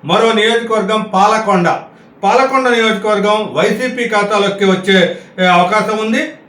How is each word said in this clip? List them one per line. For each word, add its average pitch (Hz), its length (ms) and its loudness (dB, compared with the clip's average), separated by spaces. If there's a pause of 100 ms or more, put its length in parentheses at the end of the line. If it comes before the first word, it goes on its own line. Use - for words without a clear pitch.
మరో 220 280 2
నియోజకవర్గం 220 680 0 (120)
పాలకొండ, 196 540 2 (560)
పాలకొండ 254 440 2
నియోజకవర్గం 214 840 0
వైసీపీ 240 540 -2
ఖాతాలోకి 202 580 0
వచ్చే, 185 520 2 (220)
ఏ, 185 60 0
అవకాశం 202 520 2
ఉంది. 220 240 -2 (280)